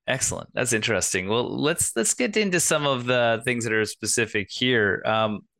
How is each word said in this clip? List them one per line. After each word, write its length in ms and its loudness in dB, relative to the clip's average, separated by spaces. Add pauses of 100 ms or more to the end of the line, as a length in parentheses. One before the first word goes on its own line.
Excellent. 480 -2
That's 200 0
interesting. 560 0
Well, 200 0
let's, 460 -2
let's 180 0
get 220 -2
into 240 2
some 260 2
of 200 0
the 400 2
things 180 -2
that 80 -2
are 140 2
specific 680 -2
here. 540 2
Um, 400 0 (140)